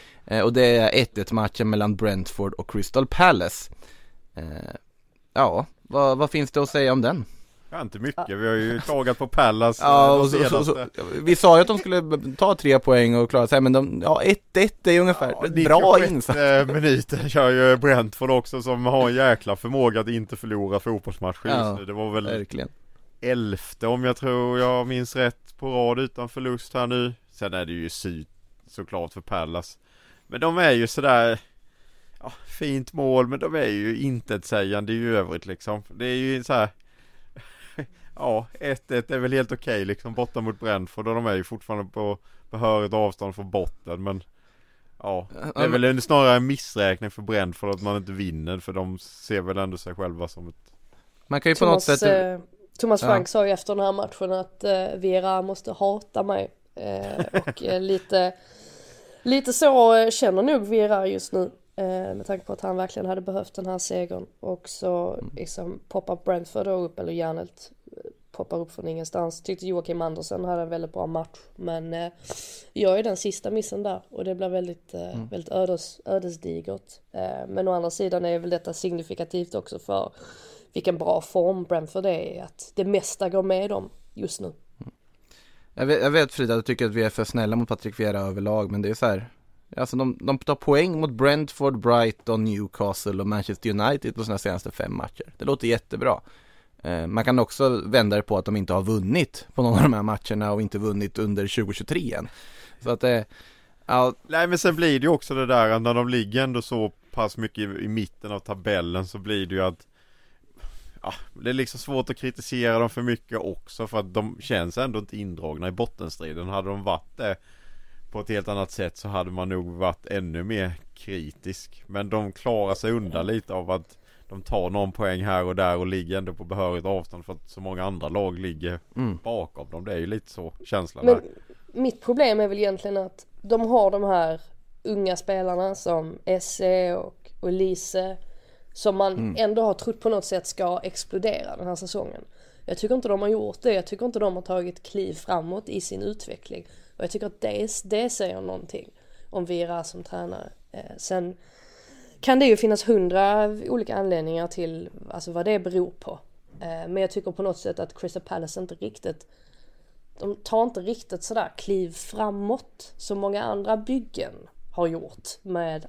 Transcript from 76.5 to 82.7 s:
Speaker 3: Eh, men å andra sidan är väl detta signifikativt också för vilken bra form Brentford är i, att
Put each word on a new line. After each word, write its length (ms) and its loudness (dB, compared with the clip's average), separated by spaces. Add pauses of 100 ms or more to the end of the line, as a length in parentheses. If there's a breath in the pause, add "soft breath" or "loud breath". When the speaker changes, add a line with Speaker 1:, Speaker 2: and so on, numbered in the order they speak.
Speaker 3:
Eh, 340 -8
men 200 -2
å 40 2
andra 180 0
sidan 360 -2
är 140 0
väl 100 -8
detta 240 -4
signifikativt 840 -6
också 240 -8
för 320 -4 (600 loud breath)
vilken 240 -2
bra 240 0
form 420 0
Brentford 420 -4
är 140 0 (160)
i, 40 -12
att 360 -18